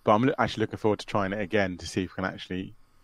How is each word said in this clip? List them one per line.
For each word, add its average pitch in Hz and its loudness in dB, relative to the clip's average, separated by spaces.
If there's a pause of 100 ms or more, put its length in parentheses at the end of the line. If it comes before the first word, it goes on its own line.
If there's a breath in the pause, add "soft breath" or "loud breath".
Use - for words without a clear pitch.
but 110 6
I'm 110 6
lo-, 139 4
actually 107 2
looking 104 -4
forward 104 0
to - -12
trying 98 -2
it 107 -4
again 95 0
to 90 -12
see 92 -2
if 87 -10
we 95 -6
can - -2
actually 92 -6 (300)